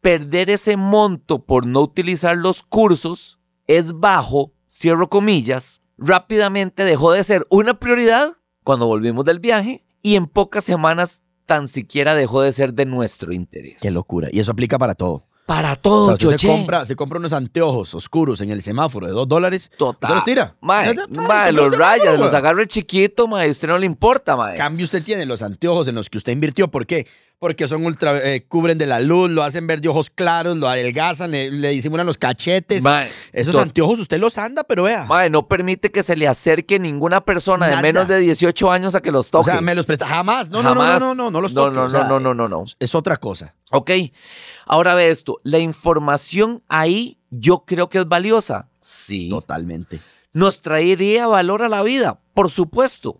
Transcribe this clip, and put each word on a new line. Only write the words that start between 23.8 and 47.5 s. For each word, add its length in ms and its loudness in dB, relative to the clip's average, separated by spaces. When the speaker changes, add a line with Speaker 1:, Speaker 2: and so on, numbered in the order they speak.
Speaker 1:
importa, 500 0
mae. 200 -4
Speaker 2:
Cambio, 280 -4
usted 180 -4
tiene 240 -4
los 160 -6
anteojos 460 -2
en 80 -6
los 120 -8
que 100 -8
usted 140 -6
invirtió. 380 0
¿Por 160 -6
qué? 220 -4
Porque 260 -4
son 180 -4
ultra, 340 0
eh, 280 -4
cubren 320 0
de 80 -2
la 140 0
luz, 280 2
lo 140 0
hacen 240 -4
ver 140 -2
de 80 -2
ojos 220 0
claros, 480 -2
lo 100 0
adelgazan, 640 -2
le, 180 -4
le 200 -2
disimulan 360 -2
los 100 -2
cachetes. 680 -2
Speaker 1:
Mae, 260 2
Speaker 2:
Esos 200 -2
Speaker 1:
to- 80 6
Speaker 2:
anteojos 380 0
usted 220 -2
los 180 -2
anda, 240 -6
pero 220 -2
vea. 220 -2
Speaker 1:
Mae, 220 2
no 200 2
permite 420 -2
que 140 -2
se 100 0
le 140 0
acerque 500 0
ninguna 460 0
persona 420 0
de 60 4
Speaker 2:
Nada. 100 2
Speaker 1:
menos 240 2
de 140 2
dieciocho 500 2
años 240 0
a 80 0
que 80 -4
los 220 0
toque. 180 4
Speaker 2:
O 40 2
sea, 60 0
me 140 0
los 120 -2
presta. 200 -4
Jamás. 440 -2
No, 120 -4
no, 60 2
Speaker 1:
Jamás. 320 4
Speaker 2:
no, 160 0
no, 80 -4
no, 80 -4
no 80 -2
los 120 -4
Speaker 1:
No, 120 2
Speaker 2:
toque. 100 0
Speaker 1:
no, 120 0
Speaker 2:
O 40 -4
sea, 140 2
Speaker 1:
no, 160 2
no, 120 0
no, 160 -2
no, 120 -6
no. 40 -10
Speaker 2:
es 160 -6
otra 220 0
cosa. 400 -12
Speaker 1:
Ok. 180 0
Ahora 280 2
ve 160 4
esto. 320 -4
La 160 0
información 1120 -2
ahí 500 -2
yo 360 2